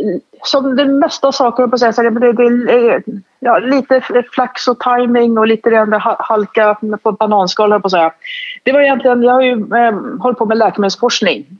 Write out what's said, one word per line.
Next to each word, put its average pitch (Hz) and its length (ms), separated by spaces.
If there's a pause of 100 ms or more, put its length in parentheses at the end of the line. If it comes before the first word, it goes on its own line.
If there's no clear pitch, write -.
(440)
som 269 320
det 285 100
mesta 277 460
saker, 254 320
höll 247 60
på 233 40
att 247 60
säga, 233 140
så 240 80
det, 233 80
det, 240 240
det, 240 720 (360)
ja, - 180
lite 262 440 (300)
flax - 360
och 240 120
timing 240 580
och 220 100
lite 226 220
det 220 120
andra 214 160
ha-, 220 220
halka 214 580 (260)
på 220 80
bananskal, 208 600
höll 208 100
på 196 60
att 185 40
säga. 165 200 (520)
Det 254 80
var 285 100
egentligen, 254 420
jag 247 100
har 254 80
ju, 254 100
eh, 214 680
hållit 247 180
på 226 80
med 220 120
läkemedelsforskning 196 880 (140)